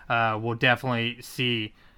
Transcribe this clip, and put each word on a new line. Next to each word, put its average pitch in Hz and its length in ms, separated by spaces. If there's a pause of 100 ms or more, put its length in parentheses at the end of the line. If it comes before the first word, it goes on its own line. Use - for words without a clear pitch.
uh, 113 300
will 117 160
definitely 120 640
see 120 520 (240)